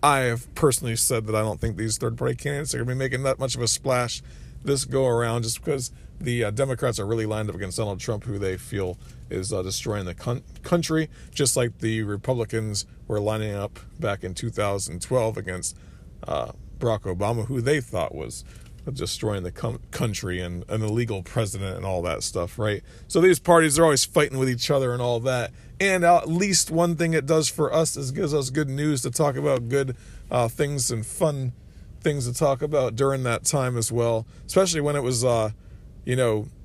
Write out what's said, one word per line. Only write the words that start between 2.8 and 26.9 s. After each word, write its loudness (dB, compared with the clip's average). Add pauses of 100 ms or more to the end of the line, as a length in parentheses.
be -2
making -2
that 2
much -2
of -4
a 0
splash 0 (420)
this 0
go 2
around, 2
just -6
because -4 (260)
the, 0
uh, 0
Democrats 0
are -2
really 0
lined -2
up -6
against -6
Donald -2
Trump, -4
who -4
they 0
feel -4 (320)
is, -2
uh, -2
destroying -4
the -6
con-, -4 (220)
country, 2 (240)
just 2
like 0
the 0
Republicans -2 (200)
were -2
lining -2
up -6 (220)
back -2
in -6
two -6
thousand -2
twelve 0
against, -6 (500)
uh, -2 (300)
Barack 0
Obama, -2
who -2
they 2
thought -4
was -10 (480)
destroying -2
the -6
com-, -4 (120)
country -2
and -6
an -2
illegal 0
president -4
and -6
all 0
that -2
stuff, -4
right? 0 (240)
So 2
these 8
parties 6
are 8
always 6
fighting 2
with 2
each -2
other 2
and -2
all 0
that. 0 (260)
And 4
at 8
least 2
one 4